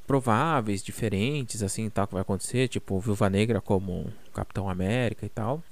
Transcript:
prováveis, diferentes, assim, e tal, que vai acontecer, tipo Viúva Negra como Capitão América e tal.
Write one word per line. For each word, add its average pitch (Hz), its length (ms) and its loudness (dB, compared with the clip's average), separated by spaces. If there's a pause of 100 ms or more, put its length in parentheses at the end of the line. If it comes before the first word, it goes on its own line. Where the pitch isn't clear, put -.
prováveis, 120 800 4
diferentes, 113 800 -2
assim, 107 240 -2
e - 20 -2
tal, 98 160 2
que - 80 -6
vai 92 80 0
acontecer, 120 460 0
tipo 98 320 -2
Viúva 101 320 2
Negra 104 280 4
como 92 540 0 (180)
Capitão 98 380 -4
América 101 560 0
e 104 40 -6
tal. 127 420 -4